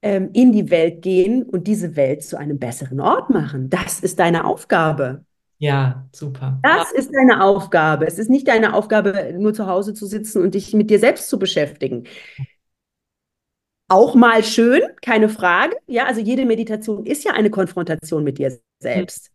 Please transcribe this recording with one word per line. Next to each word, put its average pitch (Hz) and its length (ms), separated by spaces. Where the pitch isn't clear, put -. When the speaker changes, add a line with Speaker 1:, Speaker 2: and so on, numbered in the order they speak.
Speaker 1:
ähm, 196 300
in 240 200
die 196 180
Welt 165 320
gehen 190 420
und 180 240
diese 170 280
Welt 139 280
zu - 120
einem 147 220
besseren 131 420
Ort 254 300
machen. 143 400
Das - 300
ist - 180
deine 170 260
Aufgabe. 151 800
Speaker 2:
Ja, 139 540
super. 135 500
Speaker 1:
Das 311 300
ist 269 200
deine 254 300
Aufgabe. 160 640
Es 170 120
ist 220 120
nicht 269 160
deine 226 280
Aufgabe, 196 640
nur 214 180
zu 214 120
Hause 196 260
zu 208 140
sitzen 214 360
und 185 120
dich 196 180
mit 214 180
dir 208 100
selbst 262 280
zu 262 100
beschäftigen. 139 680
Auch 190 260
mal 226 300
schön, 240 380
keine 220 280
Frage. 214 480
Ja, 247 200
also 233 140
jede 247 240
Meditation 220 640
ist - 180
ja 415 80
eine 214 180
Konfrontation 165 720
mit 139 160
dir 131 180
selbst. - 540